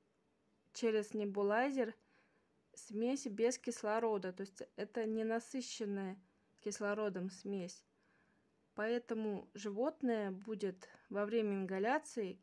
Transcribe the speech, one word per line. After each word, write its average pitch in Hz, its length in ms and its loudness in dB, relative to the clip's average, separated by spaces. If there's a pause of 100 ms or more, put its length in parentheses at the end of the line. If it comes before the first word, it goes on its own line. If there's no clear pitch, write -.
(720)
через 214 420 2
небулайзер 214 800 2 (800)
смесь 240 520 0
без 226 320 2
кислорода, 214 720 0
то 185 100 -8
есть - 200 -10 (140)
это 220 300 -4
не 220 160 0
насыщенная 214 1000 -2 (400)
кислородом 202 720 -2
смесь. 185 540 -6 (880)
Поэтому 220 800 0
животное 220 800 0
будет 202 560 -4 (200)
во 202 180 0
время 214 280 2
ингаляции 196 880 0